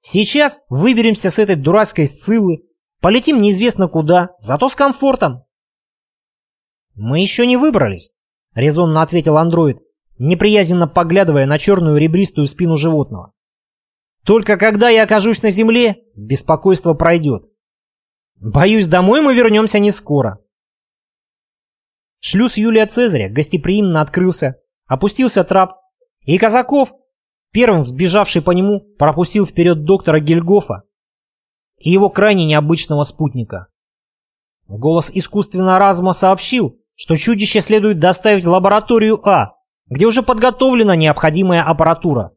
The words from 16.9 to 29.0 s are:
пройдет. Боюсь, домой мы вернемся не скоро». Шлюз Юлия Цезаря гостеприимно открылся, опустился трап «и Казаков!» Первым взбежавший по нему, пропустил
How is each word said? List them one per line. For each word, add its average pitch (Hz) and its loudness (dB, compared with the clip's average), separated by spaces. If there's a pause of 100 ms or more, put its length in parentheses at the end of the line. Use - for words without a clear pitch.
пройдет. 156 -2 (880)
Боюсь, 180 0
домой 185 2
мы 277 2
вернемся 220 2
не 208 2
скоро». 135 -4 (1800)
Шлюз 220 -2
Юлия 220 2
Цезаря 185 -2
гостеприимно 165 -2
открылся, 165 -2 (280)
опустился 202 -2
трап 185 0 (500)
«и 165 0
Казаков!» 240 0 (580)
Первым 202 2
взбежавший 170 -2
по 180 0
нему, 196 0 (180)
пропустил 165 0